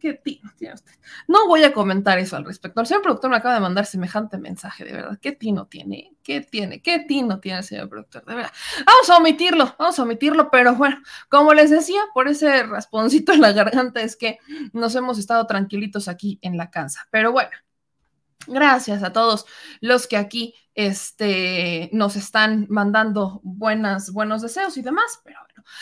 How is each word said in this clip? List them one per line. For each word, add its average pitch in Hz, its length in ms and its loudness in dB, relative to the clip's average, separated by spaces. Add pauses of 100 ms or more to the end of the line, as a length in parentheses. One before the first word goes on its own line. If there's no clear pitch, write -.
qué 294 140 -6
tino - 440 -12
tiene - 180 -16
usted. - 180 -20 (340)
No 403 200 6
voy 320 160 6
a 294 100 6
comentar 196 460 0
eso 190 160 -6
al 147 100 -10
respecto. 190 360 -8
El 233 60 -6
señor 392 160 0
productor 262 260 -2
me 240 80 2
acaba 240 180 0
de 220 40 0
mandar 190 260 -2
semejante 190 520 -8
mensaje, - 480 -16
de - 80 -16
verdad, - 280 -12
qué 277 100 -8
tino 208 360 -6
tiene, - 560 -16
qué 285 180 -8
tiene, 208 400 -10
qué 339 180 -2
tino 254 400 -2
tiene 185 200 -8
el 196 40 -10
señor - 260 -12
productor, - 360 -20
de 226 100 -12
verdad. - 160 -10 (340)
Vamos 466 240 8
a 349 80 10
omitirlo, 330 600 4
vamos 339 220 -2
a 254 40 0
omitirlo, 285 460 2
pero 247 260 4
bueno, 277 220 0 (320)
como 302 240 6
les 302 160 8
decía, 339 320 2 (120)
por 262 140 2
ese 294 360 2
rasponcito 220 680 0
en 311 80 8
la 214 100 8
garganta 226 500 0
es 226 140 -6
que 220 240 -6 (340)
nos 233 220 -4
hemos 254 220 -4
estado 226 300 0
tranquilitos 202 600 -6
aquí 196 340 -8
en 180 160 -6
la 170 140 -10
casa. 143 400 -10
Pero 220 200 2
bueno, 254 200 -2 (960)
gracias 247 560 0
a 180 100 -6
todos 226 320 0 (360)
los 247 260 0
que 220 100 -2
aquí, 226 380 -6 (220)
este, 185 1120 -4
nos 202 240 0
están 214 540 -2
mandando 208 720 0
buenas, 196 680 -4
buenos 214 300 -4
deseos 339 340 -8
y 240 60 -10
demás, 349 400 -4
pero - 180 -20
bueno, - 220 -20 (180)